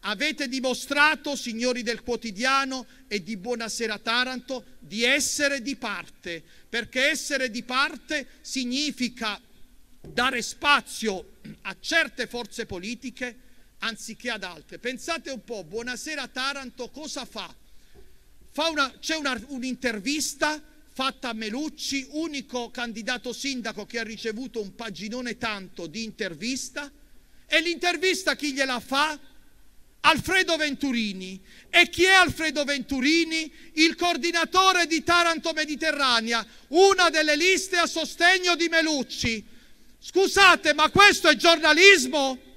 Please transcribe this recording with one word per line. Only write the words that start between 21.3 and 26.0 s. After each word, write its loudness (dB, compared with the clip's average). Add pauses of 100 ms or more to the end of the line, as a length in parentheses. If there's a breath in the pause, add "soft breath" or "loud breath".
Melucci, -6
unico -6
candidato -6
sindaco -6
che -10
ha -4
ricevuto -8
un -10
paginone -10
tanto -8
di -10